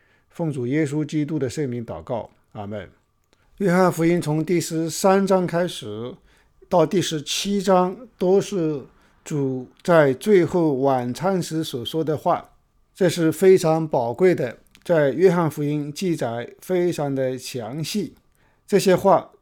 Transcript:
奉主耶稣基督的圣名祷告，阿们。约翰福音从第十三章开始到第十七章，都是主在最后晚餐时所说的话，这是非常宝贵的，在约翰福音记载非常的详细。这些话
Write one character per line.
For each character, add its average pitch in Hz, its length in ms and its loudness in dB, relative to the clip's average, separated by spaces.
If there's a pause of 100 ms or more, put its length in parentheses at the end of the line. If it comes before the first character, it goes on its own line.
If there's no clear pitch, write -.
(320)
奉 160 200 -6
主 127 140 -6
耶 143 180 -2
稣 147 220 -4
基 151 180 -4
督 151 140 -4
的 135 100 -2
圣 139 220 -6
名 120 160 -8
祷 80 160 -12
告， 113 300 -8 (220)
阿 104 120 -10
们。 101 240 -10 (680)
约 196 140 0
翰 180 200 4
福 160 120 -2
音 170 160 2
从 156 240 -2
第 175 160 0
十 160 300 -4
三 196 380 2
章 185 180 2
开 170 220 -2
始 117 480 -10 (520)
到 180 160 4
第 175 160 0
十 151 220 -4
七 202 400 -4
章， 185 340 2 (220)
都 190 240 2
是 160 400 -4 (420)
主 131 440 -4 (160)
在 156 300 6
最 185 300 4
后 160 300 0
晚 127 400 0
餐 185 260 -2
时 160 240 -4
所 120 220 -8
说 160 180 -4
的 156 140 -2
话， - 360 -4 (420)
这 190 120 2
是 160 240 2
非 190 240 6
常 160 320 2
宝 123 240 0
贵 180 220 2
的， 123 240 -4 (260)
在 151 280 2
约 175 200 4
翰 170 180 2
福 147 140 -6
音 147 300 -4
记 175 220 -2
载 120 440 -6
非 180 320 0
常 143 220 -4
的 131 240 -2
详 123 460 -10
细。 175 320 -6 (500)
这 202 140 2
些 185 160 4
话 180 340 2 (120)